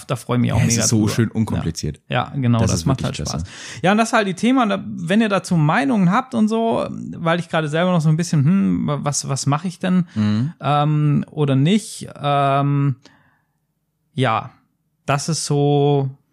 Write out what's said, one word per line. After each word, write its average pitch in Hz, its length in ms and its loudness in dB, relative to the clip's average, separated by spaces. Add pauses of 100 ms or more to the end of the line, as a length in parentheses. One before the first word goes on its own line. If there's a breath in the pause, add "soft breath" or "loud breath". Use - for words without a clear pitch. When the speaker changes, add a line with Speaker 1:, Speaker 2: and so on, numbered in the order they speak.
Speaker 1:
da 131 100 -4
freu 123 200 -4
ich 123 40 2
mich 117 140 2
auch 113 40 2
Speaker 2:
Ja, 113 60 4
es 113 60 2
Speaker 1:
mega 117 140 0
Speaker 2:
ist - 40 -2
so 110 120 2
Speaker 1:
drüber. 107 120 2
Speaker 2:
schön 113 160 0
Speaker 1:
Ja. - 60 -10
Speaker 2:
unkompliziert. 82 720 -4
Speaker 1:
Ja, - 260 -4
genau, 120 260 2
Speaker 2:
Das 117 100 2
Speaker 1:
das 117 100 0
Speaker 2:
ist 82 60 -8
Speaker 1:
macht 135 160 0
Speaker 2:
wirklich - 180 -6
Speaker 1:
halt - 80 -6
Spaß. 78 140 -6
Speaker 2:
klasse. - 140 -14 (260 loud breath)
Speaker 1:
Ja, 180 100 4
und 208 60 2
das 226 100 0
ist - 60 -6
halt 220 120 2
die 185 80 -2
Themen, 254 280 2
und 220 80 0
da, 196 160 -4
wenn 190 340 0
ihr 226 80 2
dazu 185 280 0
Meinungen 190 540 2
habt 240 240 0
und 214 140 2
so, 226 380 -2 (280)
weil 165 240 0
ich 170 120 -8
gerade 160 180 -2
selber 170 240 0
noch 175 80 2
so 151 80 2
ein 156 80 4
bisschen, 165 300 0
hm, 190 360 2 (220)
was, 139 240 -4
was 139 160 -4
mach 143 220 0
ich 175 120 -8
denn? 180 360 0
Speaker 2:
Mhm. 107 380 0 (100)
Speaker 1:
Ähm, 147 680 2
oder 139 260 0
nicht? 180 520 0 (100)
Ähm, 143 800 0 (1160 soft breath)
ja, 120 360 0 (560)
das 143 220 -2
ist 160 180 -4
so 143 640 2 (220)